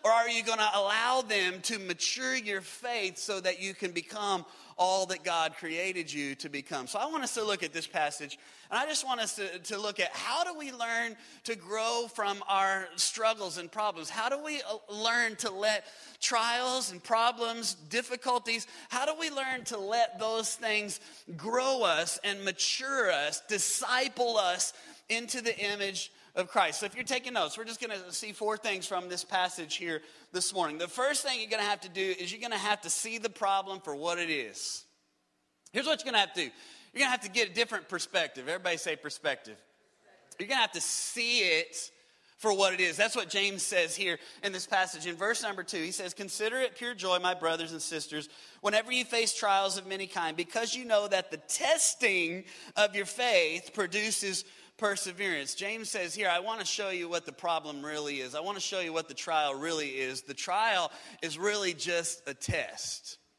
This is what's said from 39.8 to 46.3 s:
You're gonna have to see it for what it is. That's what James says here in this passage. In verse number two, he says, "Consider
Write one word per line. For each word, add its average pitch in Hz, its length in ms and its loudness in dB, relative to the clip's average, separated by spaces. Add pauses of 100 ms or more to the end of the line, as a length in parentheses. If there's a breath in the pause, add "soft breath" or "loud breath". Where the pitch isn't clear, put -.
You're 202 80 -6
gonna 254 140 2
have 214 100 4
to 165 100 -4
see 240 600 0
it 165 500 2 (480 soft breath)
for 214 120 4
what 196 220 6
it 185 80 2
is. 170 160 4
That's 214 180 4
what 196 140 -2
James 196 320 0
says 165 340 2
here 180 220 0 (240 loud breath)
in 196 100 -2
this 185 140 -6
passage. 185 400 0
In 170 100 -4
verse 214 280 0
number 196 180 -4
two, 180 220 -4
he 180 80 -4
says, 185 240 -6
"Consider 214 460 -2